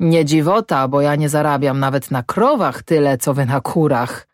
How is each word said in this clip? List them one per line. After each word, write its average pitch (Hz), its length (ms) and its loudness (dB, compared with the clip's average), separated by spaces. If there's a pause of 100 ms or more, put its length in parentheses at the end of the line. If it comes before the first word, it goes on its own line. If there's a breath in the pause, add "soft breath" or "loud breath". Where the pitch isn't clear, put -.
"Nie 165 240 2
dziwota, 156 640 0
bo 143 120 0
ja 147 160 2
nie 151 120 0
zarabiam 143 520 0
nawet 135 300 -2
na 123 120 -2
krowach 226 600 -2
tyle, 143 360 2
co 143 160 -2
wy 135 120 0
na 135 140 0
kurach. 139 720 -2